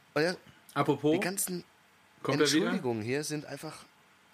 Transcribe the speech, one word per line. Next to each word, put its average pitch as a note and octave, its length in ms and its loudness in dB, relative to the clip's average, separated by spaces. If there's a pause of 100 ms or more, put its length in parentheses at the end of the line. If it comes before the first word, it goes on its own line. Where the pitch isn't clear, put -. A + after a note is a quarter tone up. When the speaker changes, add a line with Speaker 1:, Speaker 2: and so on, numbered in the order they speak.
(140)
Speaker 1:
äh, E3 200 2 (400)
Speaker 2:
Apropos, D3 400 2
Speaker 1:
die F3+ 80 4
ganzen F3+ 420 -4 (580)
Speaker 2:
kommt C#3+ 200 0
er D3 100 6
wieder? D3+ 140 4
Speaker 1:
Entschuldigungen B2+ 360 -2
hier C3 220 -2
sind D3 220 -8
einfach C#3+ 400 -14 (480)